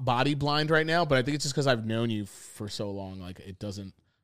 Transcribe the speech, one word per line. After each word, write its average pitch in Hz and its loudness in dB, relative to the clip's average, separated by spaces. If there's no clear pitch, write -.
body 131 2
blind 147 2
right 160 4
now, 170 4
but 143 4
I 127 6
think 143 0
it's 143 -2
just 143 -2
'cause 143 2
I've 117 2
known 113 0
you 104 -2
for - -12
so 104 -6
long. 95 -10
Like, 90 -12
it 95 -14
doesn't, 98 -10